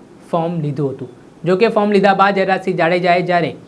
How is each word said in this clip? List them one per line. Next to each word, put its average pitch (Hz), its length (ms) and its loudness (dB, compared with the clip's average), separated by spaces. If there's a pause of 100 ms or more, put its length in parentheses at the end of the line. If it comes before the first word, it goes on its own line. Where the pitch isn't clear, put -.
(300)
ફોર્મ 170 300 -2
લીધું 147 300 -4
હતું. 127 180 -12 (360)
જો 180 120 0
કે, 220 120 2
ફોર્મ 208 240 0
લીધા 196 220 4
બાદ 196 200 2
જયરાજસિંહ 185 420 -2
જાડેજાએ 175 460 2
જ્યારે 170 320 -2 (140)